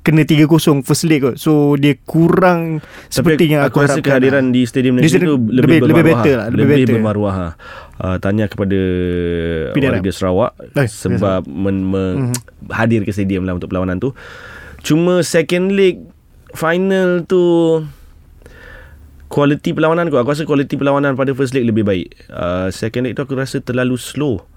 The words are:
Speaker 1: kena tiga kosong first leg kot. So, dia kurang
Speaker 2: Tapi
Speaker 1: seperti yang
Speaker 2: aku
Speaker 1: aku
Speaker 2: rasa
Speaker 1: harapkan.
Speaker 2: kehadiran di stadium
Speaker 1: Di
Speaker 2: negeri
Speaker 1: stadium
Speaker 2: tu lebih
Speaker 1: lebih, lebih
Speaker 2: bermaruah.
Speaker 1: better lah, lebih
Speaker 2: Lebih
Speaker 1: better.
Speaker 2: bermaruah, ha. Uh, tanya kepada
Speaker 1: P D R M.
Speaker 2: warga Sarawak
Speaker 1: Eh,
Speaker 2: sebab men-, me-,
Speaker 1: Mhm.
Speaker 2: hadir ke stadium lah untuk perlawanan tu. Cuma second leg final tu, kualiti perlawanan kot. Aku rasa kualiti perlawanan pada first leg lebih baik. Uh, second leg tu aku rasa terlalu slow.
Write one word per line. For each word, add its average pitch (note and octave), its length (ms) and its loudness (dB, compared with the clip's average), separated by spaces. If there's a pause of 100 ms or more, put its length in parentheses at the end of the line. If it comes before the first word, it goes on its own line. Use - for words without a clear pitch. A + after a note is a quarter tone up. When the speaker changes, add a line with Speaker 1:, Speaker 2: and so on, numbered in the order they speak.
Speaker 1:
kena D#3 220 2
tiga D3+ 240 4
kosong D#3 340 4
first C#3+ 240 -2
leg D#3 160 2
kot. B2 160 0
So, D3 380 2
dia C#3+ 260 2
kurang E3 800 2
Speaker 2:
Tapi - 320 -20
Speaker 1:
seperti D#3+ 360 2
yang D3 120 2
Speaker 2:
aku C#3 160 0
Speaker 1:
aku C#3+ 80 4
Speaker 2:
rasa C#3+ 80 2
Speaker 1:
harapkan. C#3 140 -2 (100)
Speaker 2:
kehadiran C3 320 2
di B2+ 160 2
stadium B2+ 300 0
Speaker 1:
Di B2+ 100 2
Speaker 2:
negeri D#3+ 80 4
Speaker 1:
stadium F3 160 2
Speaker 2:
tu D3 80 2
lebih A2+ 160 0
Speaker 1:
lebih, D#3 300 4
lebih - 20 2 (160)
Speaker 2:
bermaruah. E3 160 4
Speaker 1:
better C3 180 2
lah, G#2+ 140 -2
lebih A#2+ 80 -2
Speaker 2:
Lebih C#3 220 2
Speaker 1:
better. A#2+ 180 2
Speaker 2:
bermaruah, G#2 380 0
ha. F2+ 120 -4 (540)
Uh, F#2 160 -2
tanya G#2 300 0
kepada G2 320 -2 (880)
Speaker 1:
P - 80 -4
D C#3 80 2
R C3+ 60 2
M. A#2+ 60 0
Speaker 2:
warga F#2 140 -2
Sarawak F#2+ 400 -2 (220)
Speaker 1:
Eh, C#3 160 0
Speaker 2:
sebab F#2 560 -2
men-, F#2+ 400 -4
me-, F#2+ 400 -2
Speaker 1:
Mhm. B2 100 -4 (360)
Speaker 2:
hadir A2+ 320 0
ke G2+ 80 -4
stadium F#2+ 320 -2
lah F#2 100 -4
untuk F2+ 160 -8
perlawanan F#2 300 -4
tu. B2 160 -4 (680)
Cuma F3 400 2
second F3 500 0
leg F#3+ 280 2 (540)
final F3+ 720 0
tu, F3+ 180 2 (1800)
kualiti D3 460 0
perlawanan D#3+ 360 0
kot. C#3 120 0
Aku C#3 120 -2
rasa D3+ 120 -4
kualiti C#3+ 300 -2
perlawanan C#3 400 0
pada C3+ 180 -2
first B2+ 200 -4
leg B2+ 120 -2
lebih A2 200 0
baik. G2 220 -2 (220)
Uh, F#2 420 -4
second A2+ 340 -6
leg A#2 80 -4
tu C#3+ 100 -8
aku C#3 140 -8
rasa C3+ 240 -6
terlalu B2+ 360 -4
slow. B2 440 -6 (160)